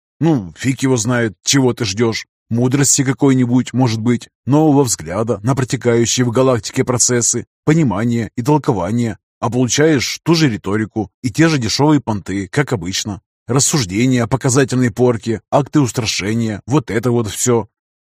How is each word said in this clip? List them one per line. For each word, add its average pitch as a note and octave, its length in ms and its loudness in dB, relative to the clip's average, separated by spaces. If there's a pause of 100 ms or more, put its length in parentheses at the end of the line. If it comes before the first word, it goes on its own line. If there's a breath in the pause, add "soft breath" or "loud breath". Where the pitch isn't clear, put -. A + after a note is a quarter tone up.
(200)
Ну, B2+ 360 0
фиг C3 260 -2
его C3 140 2
знает, A#2 380 -2 (100)
чего C3 280 2
ты A#2 120 -4
ждешь. G#2+ 420 -2 (220)
Мудрости B2+ 540 2
какой-нибудь, B2+ 680 2
может A#2 280 0
быть, A#2 280 0 (160)
нового C#3+ 400 4
взгляда G#2 580 -4
на B2 140 0
протекающие A#2+ 680 0
в B2 60 0
галактике B2+ 540 0
процессы, - 640 -2 (180)
понимания A#2 720 0
и B2 60 -4
толкования. A#2 760 0 (220)
А A2 100 -2
получаешь C3 720 0
ту E3 140 2
же D#3+ 120 2
риторику G#2 640 -4 (120)
и B2+ 80 -4
те D#3+ 180 2
же D#3 100 0
дешевые C#3+ 420 2
понты, G2 460 -6
как C#3+ 260 -2
обычно. F#2+ 480 -6 (280)
Рассуждения B2 760 0
о - 20 -4
показательной B2+ 640 0
порке, A2+ 500 0 (120)
акты D3 280 2
устрашения, A2 880 -2
вот C#3 240 -2
это A2+ 220 -2
вот A#2+ 160 0
все. A2+ 400 -2 (320)